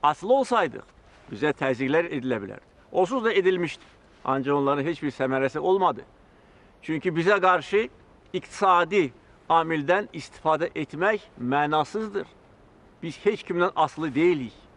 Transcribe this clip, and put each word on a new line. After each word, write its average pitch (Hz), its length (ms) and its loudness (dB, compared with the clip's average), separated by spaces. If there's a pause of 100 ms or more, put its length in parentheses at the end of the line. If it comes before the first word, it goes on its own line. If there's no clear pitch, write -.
Asılı 156 320 0
olsaydıq, 226 560 -2 (400)
bizə 139 260 -2
təzyiqlər 135 560 0
edilə 127 300 -4
bilərdi. - 240 -14 (260)
Onsuz 220 320 0
da 226 80 2
edilmişdi. 180 520 0 (400)
Ancaq 135 340 0
onların 139 260 0
heç 160 180 -4
bir 143 140 -4
səmərəsi 131 420 0
olmadı. 175 460 0 (800)
Çünki 160 260 -4
bizə 170 320 2
qarşı 185 460 2 (500)
iqtisadi 180 680 2 (420)
amildən 165 640 2
istifadə 156 640 -2
etmək 180 480 -2 (160)
mənasızdır. 151 880 -2 (720)
Biz 165 220 -10
heç 208 240 -2
kimdən 175 280 0
asılı 156 380 -2
deyilik. 147 380 2 (240)